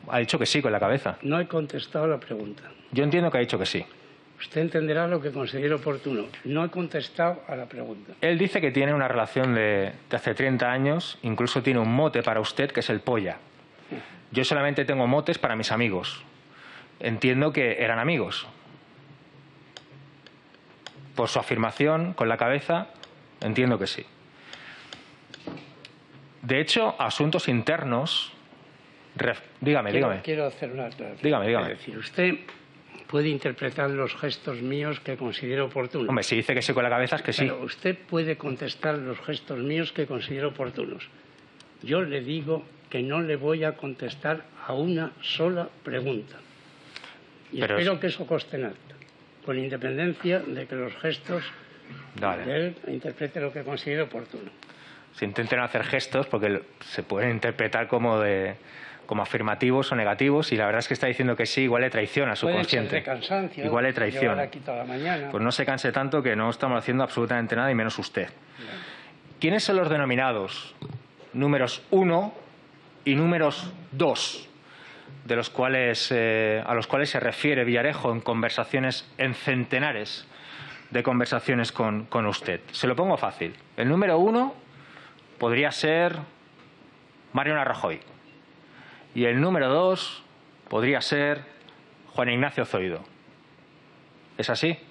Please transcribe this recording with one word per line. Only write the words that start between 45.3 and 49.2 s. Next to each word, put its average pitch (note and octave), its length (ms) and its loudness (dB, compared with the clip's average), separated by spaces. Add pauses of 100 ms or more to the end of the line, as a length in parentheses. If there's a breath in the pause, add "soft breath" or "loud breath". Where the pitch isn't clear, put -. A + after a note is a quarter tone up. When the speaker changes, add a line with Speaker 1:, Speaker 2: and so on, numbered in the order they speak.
Speaker 2:
pregunta. B2+ 540 -4 (1120 loud breath)
Y C#3 100 -4
Speaker 1:
Pero G#2 160 2
Speaker 2:
espero F#3 160 2
Speaker 1:
es D#3 60 -4
Speaker 2:
que F#3 80 -2
eso D#3 200 -6
conste D3+ 300 -4
en B2+ 80 -4
acta, - 300 -14 (500)